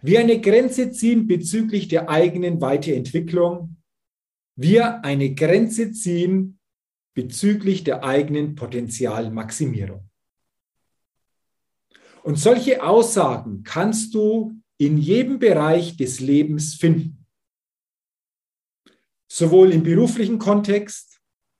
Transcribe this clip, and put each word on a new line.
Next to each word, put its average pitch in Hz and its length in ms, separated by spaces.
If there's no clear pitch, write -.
Wir 190 200
eine 233 200
Grenze 247 500
ziehen 226 360
bezüglich 202 600
der 160 220
eigenen 170 520
Weiterentwicklung. 165 1160
Wir 220 500
eine 139 300
Grenze 214 560
ziehen 185 640
bezüglich 190 680
der 135 220
eigenen 147 500
Potenzialmaximierung. 110 1500
Und 151 140
solche 247 440
Aussagen 147 800
kannst 208 500
du 220 400
in 147 200
jedem 240 400
Bereich 170 600
des 127 240
Lebens 151 540
finden. - 500
Sowohl 180 440
im 160 100
beruflichen 220 560
Kontext, 208 800